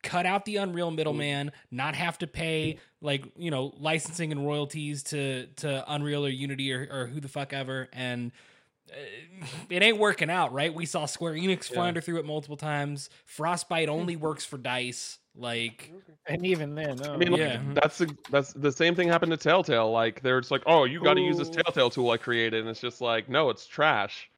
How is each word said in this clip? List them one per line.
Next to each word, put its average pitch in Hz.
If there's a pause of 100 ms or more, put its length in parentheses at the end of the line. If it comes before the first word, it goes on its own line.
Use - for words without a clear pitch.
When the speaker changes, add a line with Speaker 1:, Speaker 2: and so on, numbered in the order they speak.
Speaker 1:
cut 180
out 196
the 208
Unreal 175
middleman, 147 (200)
not 139
have 170
to 170
pay, 156 (220)
like, 139 (100)
you 170
know, 135
licensing 160
and 143
royalties 147
to, 135 (100)
to 139 (100)
Unreal 147
or 139
Unity 135
or, 131
or 131
who 135
the 139
fuck 139
ever. 131
And, 123 (580)
uh, - (720)
it 180
ain't 220
working 202
out, 165
right? 151
We 165
saw 151
Square 165
Enix 175
Speaker 2:
Yeah. 123
Speaker 1:
flounder 175
through 165
it 151
multiple 147
times. 143 (160)
Frostbite 170
only 170
Speaker 3:
Hmm. 160
Speaker 1:
works 151
for 143
dice. 123 (160)
Like 117 (360)
Speaker 3:
And 170
even 156
then, 143
Speaker 2:
I 147
Speaker 3:
oh. 147
Speaker 2:
mean, 175
like, 175
Speaker 1:
Yeah. 127 (120)
Speaker 2:
that's 143
the, 165 (160)
that's 139
the 139
same 170
thing 175
happened 170
to 156
Telltale. 151
Like, 113
they're 131
just 123
like, 139
"Oh, 156
you 135
gotta 147
use -
this 165
Speaker 3:
Ooh. 165
Speaker 2:
Telltale 160
tool 123
I 117
created," 113
and 113
it's 110
just 120
like, 117
"No, 139
it's -
trash." 127